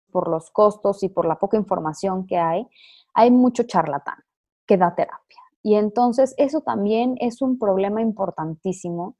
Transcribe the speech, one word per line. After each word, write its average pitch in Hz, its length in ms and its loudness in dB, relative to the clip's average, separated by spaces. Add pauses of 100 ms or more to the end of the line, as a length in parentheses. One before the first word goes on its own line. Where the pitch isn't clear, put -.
(120)
por 175 160 -2
los 160 220 -4
costos 202 520 0
y 190 60 -2
por 175 180 -2
la 160 120 0
poca 202 180 -2
información 185 680 -4
que 190 120 -4
hay, 170 280 -2 (460)
hay 233 200 6
mucho 247 320 4
charlatán 160 540 -4 (480)
que 202 100 4
da 180 180 2
terapia. - 460 -8 (220)
Y 214 120 2
entonces 240 640 0
eso 294 220 0
también 226 580 -2
es 240 240 -4
un 254 160 -2
problema 202 420 -2
importantísimo, 180 1200 -6